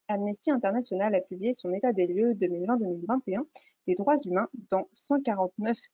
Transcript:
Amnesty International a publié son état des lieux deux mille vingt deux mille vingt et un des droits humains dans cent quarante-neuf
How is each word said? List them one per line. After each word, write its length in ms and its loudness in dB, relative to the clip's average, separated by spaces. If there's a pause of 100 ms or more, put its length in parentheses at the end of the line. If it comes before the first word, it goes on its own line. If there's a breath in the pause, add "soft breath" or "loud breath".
Amnesty 460 -2
International 640 0
a 60 4
publié 320 -4
son 200 -4
état 200 2
des 140 2
lieux 280 2
deux 140 0
mille 180 -2
vingt 100 2
deux 100 0
mille 200 -4
vingt 200 0
et 100 -2
un 100 -4 (400 loud breath)
des 80 2
droits 220 2 (100)
humains 220 0 (220)
dans 220 0
cent 300 0
quarante-neuf 560 -2 (160)